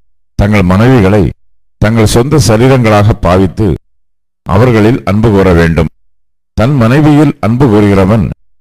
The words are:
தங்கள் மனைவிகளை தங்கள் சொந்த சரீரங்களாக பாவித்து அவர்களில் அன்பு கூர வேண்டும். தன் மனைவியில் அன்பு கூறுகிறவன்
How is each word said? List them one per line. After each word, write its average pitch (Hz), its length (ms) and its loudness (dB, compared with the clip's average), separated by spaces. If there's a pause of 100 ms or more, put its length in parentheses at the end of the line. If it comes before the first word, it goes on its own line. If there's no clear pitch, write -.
(380)
தங்கள் 104 340 0
மனைவிகளை 104 500 2 (600)
தங்கள் 110 300 0
சொந்த 143 340 0
சரீரங்களாக 110 680 2 (120)
பாவித்து 95 400 -2 (800)
அவர்களில் 113 580 0
அன்பு 107 300 -2
கூர 95 200 2
வேண்டும். 82 380 0 (640)
தன் 127 260 0
மனைவியில் 147 580 2
அன்பு 120 320 -2
கூறுகிறவன் 101 520 0 (360)